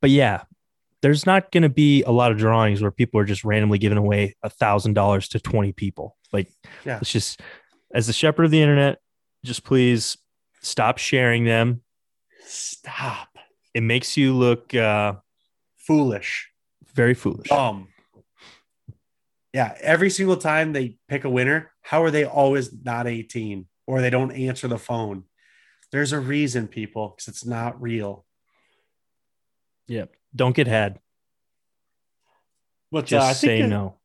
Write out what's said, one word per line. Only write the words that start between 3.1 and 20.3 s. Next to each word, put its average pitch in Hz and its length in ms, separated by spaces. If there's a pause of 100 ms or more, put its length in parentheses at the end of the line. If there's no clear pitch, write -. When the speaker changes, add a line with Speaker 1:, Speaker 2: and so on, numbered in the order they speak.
Speaker 1:
are 104 60
just 101 180
randomly 104 340
giving 104 200
away 101 440
a 107 80
thousand 104 440
dollars 101 360
to 110 100
twenty 98 340
people. - 420 (160)
Like, 98 160 (380)
Speaker 2:
Yeah. 123 160
Speaker 1:
it's - 100
just, - 300 (520)
as 117 140
the 117 60
shepherd 156 320
of 156 60
the 156 100
internet, 143 380 (440)
just 123 220
please 123 520 (440)
stop 120 360
sharing 120 460
them. 117 380 (640)
Speaker 2:
Stop. - 920 (360)
Speaker 1:
It 113 100
makes 117 320
you 135 180
look, 123 400
uh, 104 420 (600)
Speaker 2:
Foolish. 135 760 (440)
Speaker 1:
very 120 200
foolish. - 360
Speaker 2:
Dumb. 110 400 (1600)
Yeah, 123 280
every 170 280
single 185 280